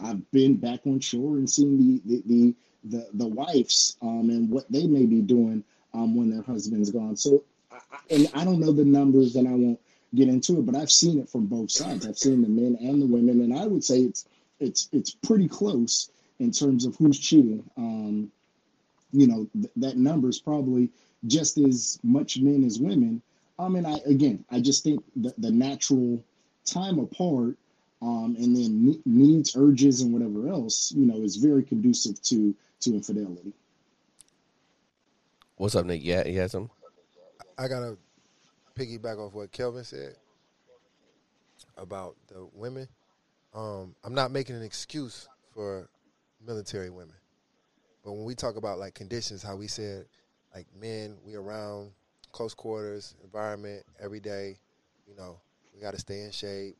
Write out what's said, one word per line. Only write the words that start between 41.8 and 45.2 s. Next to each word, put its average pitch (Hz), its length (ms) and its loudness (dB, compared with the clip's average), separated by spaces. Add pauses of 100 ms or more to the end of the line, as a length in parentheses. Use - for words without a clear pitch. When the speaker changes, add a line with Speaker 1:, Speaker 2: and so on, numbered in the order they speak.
Speaker 3:
the 92 260 -20
women. 127 340 -16 (680)
Um, 101 400 -14 (100)
I'm 123 120 -14
not 131 160 -4
making 135 240 -10
an 113 80 -14
excuse - 640 -16 (260)